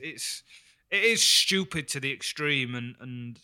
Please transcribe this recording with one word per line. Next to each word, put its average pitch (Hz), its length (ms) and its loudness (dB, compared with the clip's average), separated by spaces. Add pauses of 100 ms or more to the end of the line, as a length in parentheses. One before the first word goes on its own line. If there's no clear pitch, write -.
it's, - 400 -10 (480)
it 196 120 2
is 226 200 4
stupid - 680 2
to 139 120 -6
the 135 120 -2
extreme, 135 640 -2
and, 123 260 -8
and 120 440 -12